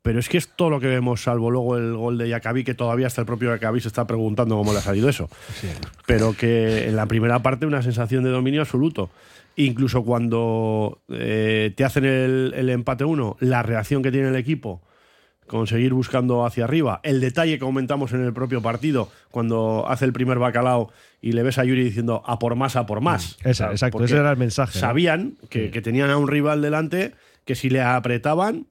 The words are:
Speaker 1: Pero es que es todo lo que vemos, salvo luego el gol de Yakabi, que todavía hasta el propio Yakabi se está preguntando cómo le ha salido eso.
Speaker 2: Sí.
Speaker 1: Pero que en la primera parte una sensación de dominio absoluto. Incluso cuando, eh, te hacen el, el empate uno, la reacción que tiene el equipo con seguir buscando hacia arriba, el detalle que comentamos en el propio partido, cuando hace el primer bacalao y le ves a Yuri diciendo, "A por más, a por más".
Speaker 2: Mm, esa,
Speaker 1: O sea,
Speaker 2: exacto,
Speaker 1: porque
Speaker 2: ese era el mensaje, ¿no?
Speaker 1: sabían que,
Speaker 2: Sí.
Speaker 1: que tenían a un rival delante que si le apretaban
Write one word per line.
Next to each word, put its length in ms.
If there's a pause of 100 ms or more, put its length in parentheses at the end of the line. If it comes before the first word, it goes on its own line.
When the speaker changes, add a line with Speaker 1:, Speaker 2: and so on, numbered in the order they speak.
Speaker 1:
Pero 180
es 100
que 80
es 120
todo 200
lo 120
que 60
vemos, 360
salvo 280
luego 280
el 180
gol 220
de 100
Yakabi, 340
que 120
todavía 320
hasta 160
el 40
propio 280
Yakabi 260
se 80
está 180
preguntando 480
cómo 200
le 60
ha 20
salido 260
eso. 220 (280)
Speaker 2:
Sí. 80 (380)
Speaker 1:
Pero 320
que 520
en 80
la 100
primera 320
parte 260
una 160
sensación 420
de 60
dominio 320
absoluto. 480 (480)
Incluso 480
cuando, 1040
eh, 680
te 120
hacen 180
el, 500
el 140
empate 380
uno, 340
la 220
reacción 400
que 80
tiene 180
el 80
equipo 460 (640)
con 200
seguir 280
buscando 500
hacia 200
arriba, 380
el 200
detalle 320
que 60
comentamos 520
en 120
el 100
propio 260
partido, 480 (220)
cuando 580
hace 160
el 80
primer 260
bacalao 520 (320)
y 100
le 100
ves 140
a 80
Yuri 180
diciendo, 440
"A 120
por 180
más, 200
a 80
por 160
más". 420
Speaker 2:
Mm, 60
esa, 20
Speaker 1:
O 40 (140)
sea, 40
Speaker 2:
exacto, 260
Speaker 1:
porque 140
Speaker 2:
ese 60
era 140
el 40
mensaje, 420
¿no? 20
Speaker 1:
sabían 560 (120)
que, 180
Speaker 2:
Sí. 40
Speaker 1:
que 100
tenían 300
a 80
un 100
rival 320
delante 540 (320)
que 80
si 160
le 100
apretaban 920